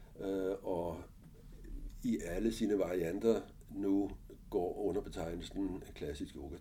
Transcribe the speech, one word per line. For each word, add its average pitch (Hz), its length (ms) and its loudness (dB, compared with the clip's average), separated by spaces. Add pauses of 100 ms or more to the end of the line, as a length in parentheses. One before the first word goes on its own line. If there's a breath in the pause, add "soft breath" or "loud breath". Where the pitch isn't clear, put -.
(220 loud breath)
øh, 95 420 2
og 85 380 0 (1040)
i 117 220 4
alle 98 280 2
sine 104 260 4
varianter 92 640 4 (340)
nu 98 340 4 (400)
går 90 280 2
under 101 240 2
betegnelsen 90 800 -4 (120)
klassisk 73 400 -4
yoga. 69 260 -8